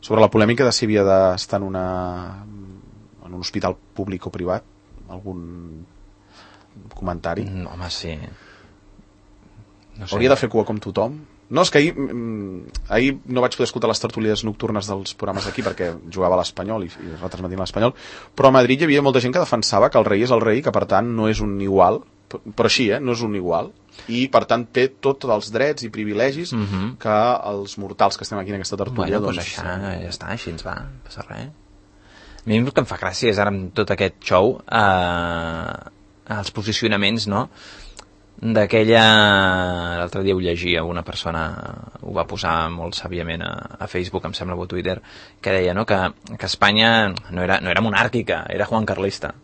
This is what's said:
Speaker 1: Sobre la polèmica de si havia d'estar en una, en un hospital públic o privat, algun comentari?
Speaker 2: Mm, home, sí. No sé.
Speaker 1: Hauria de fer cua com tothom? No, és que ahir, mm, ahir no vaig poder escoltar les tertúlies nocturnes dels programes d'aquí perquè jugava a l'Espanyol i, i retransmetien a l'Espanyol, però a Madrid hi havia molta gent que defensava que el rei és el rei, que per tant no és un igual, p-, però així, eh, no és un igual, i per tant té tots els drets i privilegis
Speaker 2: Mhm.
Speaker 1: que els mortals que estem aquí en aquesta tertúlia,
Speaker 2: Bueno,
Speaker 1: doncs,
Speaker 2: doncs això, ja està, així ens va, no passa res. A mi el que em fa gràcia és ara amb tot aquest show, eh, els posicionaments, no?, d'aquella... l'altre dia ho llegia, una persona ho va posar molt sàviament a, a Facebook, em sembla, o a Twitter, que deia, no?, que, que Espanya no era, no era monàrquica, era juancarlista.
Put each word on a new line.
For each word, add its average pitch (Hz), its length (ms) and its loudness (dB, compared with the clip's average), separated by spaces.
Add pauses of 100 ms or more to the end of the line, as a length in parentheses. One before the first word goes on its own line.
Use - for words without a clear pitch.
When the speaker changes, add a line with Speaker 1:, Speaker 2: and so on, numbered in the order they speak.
Speaker 1:
Sobre 110 200 2
la 107 100 8
polèmica 117 340 4
de 117 80 4
si - 140 0
havia 107 180 4
d'estar 95 560 4
en 98 80 -6
una, 90 760 -6 (800)
en 90 100 -16
un 90 60 -10
hospital 92 360 -2 (180)
públic 95 320 -6
o 92 40 -8
privat, 90 320 -4 (480)
algun 87 760 -14 (1080)
comentari? 87 500 -6
Speaker 2:
Mm, 92 220 -8
home, 90 240 -12
sí. 80 280 -10 (1800)
No 104 100 -12
sé. 98 80 -6
Speaker 1:
Hauria 117 160 4
de 135 60 8
fer 131 120 -2
cua 107 160 2
com 104 140 -6
tothom? 107 400 -2 (320)
No, 151 120 2
és 180 80 2
que - 80 6
ahir, 160 180 4
mm, 110 720 -6 (240)
ahir 131 340 2
no 127 160 -2
vaig 123 160 0
poder 131 80 0
escoltar 117 240 -2
les 110 100 0
tertúlies 107 460 -2
nocturnes 107 420 -4
dels 98 280 -8
programes 98 320 -6
d'aquí 101 180 -6
perquè 90 300 -4 (180)
jugava 92 220 2
a 92 80 4
l'Espanyol 98 420 -6
i, 85 40 -10
i 85 340 -14
retransmetien 90 360 -8
a 95 40 -4
l'Espanyol, 107 320 0 (420)
però 135 120 8
a - 20 10
Madrid 131 320 6
hi - 20 4
havia 147 160 4
molta 135 180 4
gent 127 140 2
que 175 80 2
defensava 113 480 2
que 139 80 2
el 113 80 6
rei 104 200 2
és 123 60 0
el 117 120 4
rei, 110 180 2
que 143 100 0
per 104 140 2
tant 101 320 2
no 110 100 2
és 107 140 2
un 104 220 -2
igual, 95 400 4 (260)
p-, - 80 -14 (180)
però 117 120 2
així, 113 240 2
eh, 120 100 0
no 127 120 -2
és 117 100 -2
un 107 120 -2
igual, 90 380 -2 (360)
i 120 200 0
per 120 160 4
tant 120 260 0
té 131 180 2 (120)
tots 135 240 0
els 107 260 0
drets 135 340 0
i 113 40 -8
privilegis 107 640 -2
Speaker 2:
Mhm. 104 460 -4
Speaker 1:
que 107 180 0 (320)
els 101 300 -8
mortals 98 400 0
que 98 60 -14
estem 104 140 -8
aquí 95 120 -8
en 101 60 -4
aquesta 95 200 -6
tertúlia, 98 420 -2
Speaker 2:
Bueno, 98 140 -2
Speaker 1:
doncs, 90 40 -4
Speaker 2:
doncs - 220 -8
això, 90 440 -6
ja 87 80 -10
està, 85 180 -12
així 98 220 -8
ens 82 160 -10
va, 90 80 -8
no 135 280 -14
passa - 200 -16
res. 110 260 -12
A - 960 -20
mi 113 140 2
el 127 160 0
que - 60 4
em 127 60 0
fa - 120 -8
gràcia 101 320 0
és 98 80 2
ara 101 100 4
amb 95 240 -4
tot 104 180 0
aquest 95 300 0
show, 101 400 4 (100)
eh, 85 1000 2 (560)
els 104 220 -6
posicionaments, 107 760 0
no?, 104 220 -2 (920)
d'aquella... 104 1600 4
l'altre 87 240 -4
dia 98 140 2
ho - 40 0
llegia, 85 460 0
una 87 160 -6
persona 85 400 -6 (640)
ho 87 80 -10
va 85 100 0
posar 82 460 -2
molt 85 240 -8
sàviament 85 480 -6
a, 85 80 -6 (320)
a 95 80 -10
Facebook, 90 380 -4
em - 80 -10
sembla, 90 200 -6
o 87 60 -6
a 90 80 -10
Twitter, 90 300 -4 (420)
que 98 140 0
deia, 90 180 2
no?, 104 100 0
que, 104 140 2 (400)
que - 80 -8
Espanya 107 600 4 (220)
no 87 120 -2
era, 92 180 2
no 90 120 -4
era 95 100 2
monàrquica, 107 640 0
era 92 220 -2
juancarlista. 98 600 -2 (120)